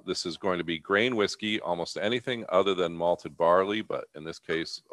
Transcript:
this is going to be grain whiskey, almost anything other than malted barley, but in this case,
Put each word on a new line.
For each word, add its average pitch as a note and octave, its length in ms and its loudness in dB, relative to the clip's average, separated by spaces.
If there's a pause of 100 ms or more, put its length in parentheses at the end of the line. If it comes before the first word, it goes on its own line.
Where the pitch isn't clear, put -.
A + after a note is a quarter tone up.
this F#2 180 -4
is F2 140 -6
going F#2 220 0
to E2 40 -2
be D#2+ 140 -4
grain G#2 380 2
whiskey, G#2+ 460 0
almost E2+ 360 -4
anything A#2 520 -2
other F#2+ 260 4
than E2+ 200 0
malted E2+ 400 0
barley, F#2+ 460 4
but - 320 -6
in D2+ 100 -14
this D#2+ 140 -10
case, - 560 -6